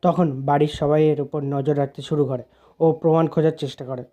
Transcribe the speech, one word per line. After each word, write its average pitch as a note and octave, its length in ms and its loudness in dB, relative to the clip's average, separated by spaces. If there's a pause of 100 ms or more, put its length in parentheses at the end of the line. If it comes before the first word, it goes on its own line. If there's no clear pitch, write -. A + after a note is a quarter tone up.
তখন E3 400 2
বাড়ির D3 260 2
সবাইয়ের D3+ 520 2
উপর C#3+ 240 -6
নজর C#3+ 340 -2
রাখতে C#3 240 -4
শুরু D3 220 0
করে B2+ 180 -4 (380)
ও D#3+ 120 4
প্রমাণ E3 340 2
খোঁজার D#3+ 260 0
চেষ্টা C#3+ 320 -10
করে। B2+ 180 -10 (100)